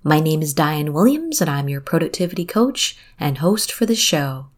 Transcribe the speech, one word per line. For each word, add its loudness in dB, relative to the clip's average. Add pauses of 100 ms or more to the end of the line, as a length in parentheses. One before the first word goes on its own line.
My 4
name 0
is -4
Diane 0
Williams, 2
and 2
I'm -2
your -4
productivity -2
coach 0 (220)
and -2
host 0
for 0
this 0
show. 0 (120)